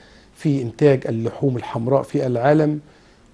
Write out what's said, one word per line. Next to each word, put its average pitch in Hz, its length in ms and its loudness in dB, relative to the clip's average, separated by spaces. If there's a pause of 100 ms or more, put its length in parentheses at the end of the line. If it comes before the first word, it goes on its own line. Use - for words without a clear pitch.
(340)
في 139 280 -2
إنتاج 135 440 2
اللحوم 120 500 -2
الحمراء 123 460 -2
في 139 240 -4
العالم، 147 540 2 (540)